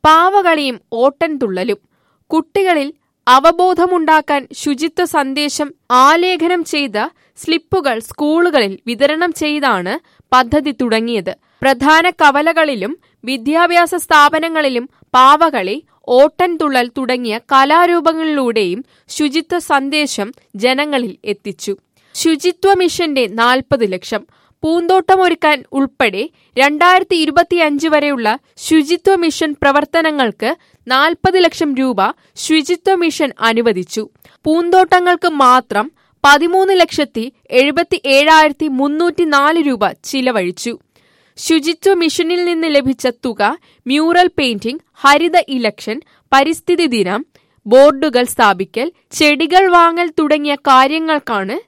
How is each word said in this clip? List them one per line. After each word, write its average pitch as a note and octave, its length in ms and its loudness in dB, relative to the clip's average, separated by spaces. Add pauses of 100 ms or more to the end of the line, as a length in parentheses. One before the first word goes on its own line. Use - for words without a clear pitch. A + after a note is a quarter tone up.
പാവകളിയും D#4+ 720 2 (180)
ഓട്ടൻതുള്ളലും. B3 840 -2 (520)
കുട്ടികളിൽ D#4+ 580 -2 (380)
അവബോധമുണ്ടാക്കാൻ E4 1160 2 (120)
ശുചിത്വ D4+ 520 -4
സന്ദേശം D4 640 -4 (280)
ആലേഖനം E4+ 680 2
ചെയ്ത C4+ 340 -6 (400)
സ്ലിപ്പുകൾ D#4+ 600 -2
സ്കൂളുകളിൽ D4+ 720 -2 (120)
വിതരണം D4 480 -2
ചെയ്താണ് C4+ 600 -4 (400)
പദ്ധതി C4 400 0
തുടങ്ങിയത്. A3+ 580 -4 (280)
പ്രധാന C4+ 540 2
കവലകളിലും D4 800 0 (320)
വിദ്യാഭ്യാസ E4 720 0
സ്ഥാപനങ്ങളിലും D4+ 880 0 (280)
പാവകളി, C4 640 2 (320)
ഓട്ടൻതുള്ളൽ D4 800 0
തുടങ്ങിയ B3 460 -6 (120)
കലാരൂപങ്ങളിലൂടെയും D4 1300 0 (300)
ശുചിത്വ D4+ 520 -4
സന്ദേശം C#4 680 -2 (280)
ജനങ്ങളിൽ C4 580 -2 (100)
എത്തിച്ചു. G3+ 500 -10 (400)
ശുചിത്വ E4 600 0
മിഷന്റെ E4 580 -2
നാൽപത് A#3+ 560 -2
ലക്ഷം. F#3+ 340 -8 (400)
പൂന്തോട്ടമൊരുക്കാൻ E4+ 960 0 (140)
ഉൾപ്പെടെ B3 500 -2 (340)
രണ്ടായിരത്തി F4 600 2
ഇരുപത്തിയഞ്ച് D#4+ 720 0
വരെയുള്ള C#4+ 400 0 (300)
ശുചിത്വ D#4+ 580 0
മിഷൻ E4 400 -2
പ്രവർത്തനങ്ങൾക്ക് C#4+ 960 0 (360)
നാൽപത് E4 520 0
ലക്ഷം E4 360 0
രൂപ B3 260 -2 (360)
ശുചിത്വ E4+ 580 -2
മിഷൻ E4 360 -2 (100)
അനുവദിച്ചു. A3 600 -2 (420)
പൂന്തോട്ടങ്ങൾക്ക് F4+ 920 2
മാത്രം B3+ 480 2 (380)
പതിമൂന്ന് F4 500 4
ലക്ഷത്തി D#4 500 0 (320)
എഴുപത്തിയേഴായിരത്തി D4+ 1120 2
മുന്നൂറ്റിനാല് D4 920 0
രൂപ C4 220 -2 (200)
ചിലവഴിച്ചു. A#3 680 -4 (680)
ശുചിത്വ E4 560 -2
മിഷനിൽ E4+ 500 -2
നിന്ന് E4 240 -2
ലഭിച്ച C4+ 380 -2 (100)
തുക A3+ 260 -6 (440)
മ്യൂറൽ E4 420 2
പെയിന്റിംഗ്, B3 540 -4 (140)
ഹരിത D4+ 400 2 (120)
ഇലക്ഷൻ, A3+ 480 -6 (360)
പരിസ്ഥിതി D#4+ 540 0
ദിനം, G#3+ 340 -2 (460)
ബോർഡുകൾ C4+ 580 4
സ്ഥാപിക്കൽ, G#3+ 600 -2 (240)
ചെടികൾ D#4 600 2
വാങ്ങൽ E4+ 400 2
തുടങ്ങിയ D4 520 -2
കാര്യങ്ങൾക്കാണ് C4+ 920 0 (120)